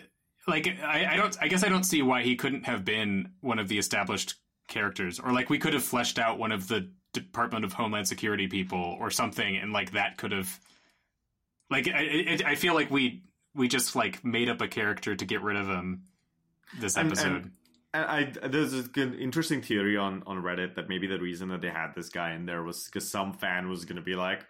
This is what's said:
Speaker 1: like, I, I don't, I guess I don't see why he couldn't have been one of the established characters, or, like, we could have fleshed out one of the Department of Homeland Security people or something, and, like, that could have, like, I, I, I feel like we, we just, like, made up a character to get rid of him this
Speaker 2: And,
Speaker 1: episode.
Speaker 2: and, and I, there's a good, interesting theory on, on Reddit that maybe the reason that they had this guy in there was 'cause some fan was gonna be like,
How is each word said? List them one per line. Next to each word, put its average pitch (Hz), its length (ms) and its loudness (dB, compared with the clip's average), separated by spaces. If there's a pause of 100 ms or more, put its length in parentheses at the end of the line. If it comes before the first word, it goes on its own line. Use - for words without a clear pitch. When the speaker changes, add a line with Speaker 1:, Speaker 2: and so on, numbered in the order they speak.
(480)
Speaker 1:
like, 160 200 2
I, 160 460 0
I - 20 2
don't, 202 260 2
I 156 60 2
guess 185 160 4
I 208 60 4
don't 185 160 4
see 143 180 4
why 127 180 4
he 123 140 4
couldn't 135 300 -2
have 104 200 -2
been 104 460 2 (100)
one 117 160 0
of 104 100 0
the 101 120 0
established 101 560 0 (340)
characters, 98 500 -2
or, 127 140 0
like, 123 160 2
we 147 100 2
could 156 140 2
have 131 100 2
fleshed 120 340 0
out 113 220 2
one 110 140 0
of 95 160 -4
the 101 200 0 (220)
Department 117 540 -2
of 95 80 -2
Homeland 107 340 0
Security 101 400 0
people 92 520 -2
or 107 120 -2
something, 107 460 0
and, 101 160 -4
like, 98 180 -2
that 101 260 0
could 101 140 -4
have, 95 260 -2 (1120)
like, 135 200 0
I, 156 560 2
I, 147 60 2
I 143 40 2
feel 175 180 4
like 151 160 4
we, 135 340 2 (300)
we 131 140 4
just, 123 280 2
like, 107 280 0
made 117 260 2
up 120 120 0
a 107 80 0
character 104 460 0
to 95 100 -4
get 98 180 -2
rid 101 140 0
of 98 100 0
him 92 380 -2 (760)
this 107 160 0
Speaker 2:
And, 156 120 2
Speaker 1:
episode. 156 200 2
Speaker 2:
and, 92 240 -2 (420)
and 156 120 0
I, 143 420 -2
there's 135 260 2
a 127 100 -2
good, 123 360 -2
interesting 135 420 0
theory 104 360 2
on, 95 280 -2
on 95 160 -4
Reddit 90 340 -2
that 90 120 -6
maybe 92 200 -2
the 95 120 -2
reason 90 300 -4
that 90 120 -4
they 87 80 -4
had 80 240 -4
this 85 140 -10
guy 85 260 -4
in 87 120 -8
there 85 180 -4
was 85 240 -8
'cause - 200 -6
some 98 260 -4
fan 92 360 -2
was 90 160 -6
gonna 87 160 -8
be 92 140 -4
like, 92 340 -2